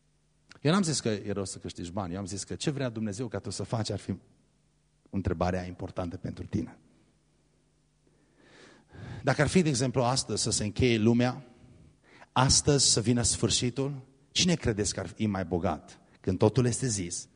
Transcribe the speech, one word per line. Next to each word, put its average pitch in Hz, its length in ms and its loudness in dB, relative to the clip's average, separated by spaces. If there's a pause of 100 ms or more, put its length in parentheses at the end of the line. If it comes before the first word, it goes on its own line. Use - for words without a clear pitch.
(600)
Eu 143 120 2
n-am 196 100 4
zis 160 180 -2
că - 80 -2
e 104 240 -2
rău 98 120 -4
să - 140 -10
câștigi 87 340 -10
bani, 92 200 -6
eu 92 60 -6
am 101 80 -6
zis 92 180 -8
că - 100 -10
ce - 160 -4
vrea 135 180 -4
Dumnezeu 110 400 -6
ca 101 100 -6
tu 101 120 -10
să 98 120 -8
faci 110 280 -4
ar 101 80 -4
fi - 120 -8
o 98 60 -4 (920)
întrebare 90 560 -2
importantă 90 500 -8
pentru - 300 -10
tine. - 320 -6 (2500)
Dacă 135 200 2
ar 135 60 4
fi, 185 140 4
de 156 60 2
exemplu, 131 340 2
astăzi 120 400 0
să 120 80 0
se 107 140 0
încheie 117 340 2
lumea, 123 480 2 (840)
astăzi 135 540 4
să - 140 4
vină 120 220 4
sfârșitul, 131 840 0 (220)
cine 175 240 2
credeți 104 400 0
că 101 60 -6
ar 95 60 -6
fi - 200 -2
mai 95 180 0
bogat? 85 560 -2 (200)
Când 92 180 -2
totul 113 280 6
este 123 200 -2
zis, 98 500 -6